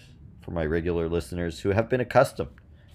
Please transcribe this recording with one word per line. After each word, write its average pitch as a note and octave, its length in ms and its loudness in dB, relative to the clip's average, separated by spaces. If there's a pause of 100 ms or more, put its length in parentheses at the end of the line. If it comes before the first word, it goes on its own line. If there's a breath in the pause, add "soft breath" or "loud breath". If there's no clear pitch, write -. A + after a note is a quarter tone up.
(400)
for - 100 -18
my E2+ 160 -2
regular E2 420 0
listeners E2+ 520 -4
who G2 100 -2
have A2 200 2
been B2+ 120 0
accustomed A#2+ 480 2 (460 soft breath)